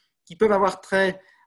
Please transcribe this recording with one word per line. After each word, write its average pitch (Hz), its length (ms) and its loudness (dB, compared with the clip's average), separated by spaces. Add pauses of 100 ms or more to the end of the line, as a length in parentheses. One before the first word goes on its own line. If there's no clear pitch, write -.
(240)
qui 170 100 -20
peuvent 214 160 0
avoir 196 300 0
trait 190 400 -2 (260)